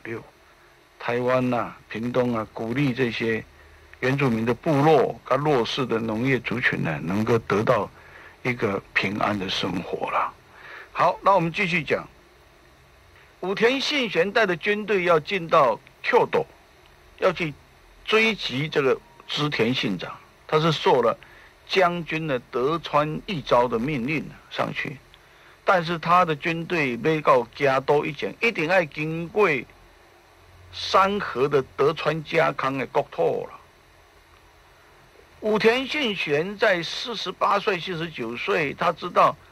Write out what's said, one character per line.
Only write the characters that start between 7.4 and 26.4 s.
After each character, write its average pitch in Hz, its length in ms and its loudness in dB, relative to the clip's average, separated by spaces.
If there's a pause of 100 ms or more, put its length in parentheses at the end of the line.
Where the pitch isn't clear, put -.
到 113 280 0 (540)
一 127 100 -2
个 113 280 -2 (120)
平 101 240 -4
安 104 200 -2
的 95 120 -6
生 98 200 -4 (120)
活 - 300 -6
啦。 - 200 -2 (600)
好， 175 280 0
那 190 120 4
我 190 60 6
们 170 120 -2
继 190 160 -2
续 165 160 -2
讲， 101 240 -4 (1300)
武 185 120 -2
田 247 260 2
信 254 300 -2
玄 170 220 0
带 226 140 2
的 180 100 0
军 208 300 -2
队 190 180 0
要 175 160 4
进 165 280 -4
到 143 320 4 (240)
Kyoto， - 420 2 (760)
要 190 120 2
去 165 220 -4 (500)
追 220 300 2
击 143 340 -4
这 151 140 0
个 127 180 2 (280)
织 147 200 -2
田 117 240 0
信 113 240 -2
长， 82 160 -8 (360)
他 156 120 2
是 165 120 2
受 143 320 4
了 113 120 2 (520)
将 175 360 2
军 160 220 -6
的 135 140 -2 (100)
德 139 300 0
川 151 480 0
义 190 140 -6
昭 123 260 4
的 120 100 -2
命 123 300 -2
令 147 200 -4 (220)
上 - 240 -4
去， - 240 -8 (640)
但 180 220 4
是 170 140 -2
他 175 260 4
的 160 100 0
军 165 300 -4